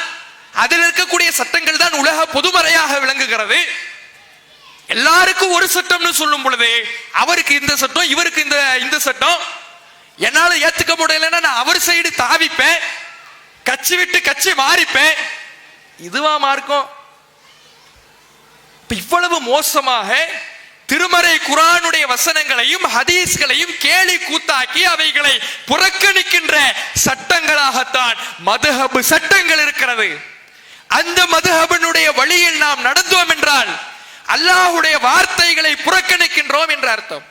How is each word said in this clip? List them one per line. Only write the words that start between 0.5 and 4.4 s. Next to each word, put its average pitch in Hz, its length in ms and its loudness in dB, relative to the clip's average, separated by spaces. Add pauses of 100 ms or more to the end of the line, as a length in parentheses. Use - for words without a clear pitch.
அதில் 320 280 2
இருக்கக்கூடிய 349 460 0
சட்டங்கள் 320 480 -2
தான் 330 160 0
உலக 311 340 0
பொதுமறையாக 320 720 2
விளங்குகிறது. 262 680 0 (1200)